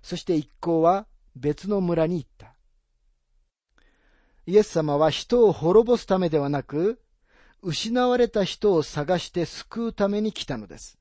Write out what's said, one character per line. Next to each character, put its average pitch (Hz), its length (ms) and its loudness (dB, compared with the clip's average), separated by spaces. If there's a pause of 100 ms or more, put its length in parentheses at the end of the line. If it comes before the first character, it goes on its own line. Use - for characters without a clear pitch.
そ - 140 -10
し - 80 -12
て 175 120 -2
一 151 140 -4 (120)
行 165 200 0
は 185 260 2 (280)
別 147 340 -6
の 202 120 0
村 165 260 0
に 175 100 -4
行 135 80 -8
っ - 120 -20
た。 - 180 -20 (1900)
イ 175 100 -2
エ 208 80 8
ス - 40 -2
様 151 300 0
は 156 120 4
人 240 360 2
を 190 60 6
滅 185 340 4
ぼ 240 120 2
す - 80 -10
た 190 140 0
め 175 100 0
で 151 100 2
は 143 80 -2
な 143 160 -4
く、 180 380 -4 (600)
失 226 460 -2
わ 247 100 2
れ 240 120 2
た 202 160 0
人 208 300 0
を 151 80 2
探 156 360 -2
し - 100 -10
て 170 160 -4
救 - 420 -10
う 220 60 -8
た 202 140 0
め 202 140 -2
に 214 100 -2
来 - 140 -12
た 131 120 -8
の 104 100 -14
で - 100 -18
す。 - 240 -20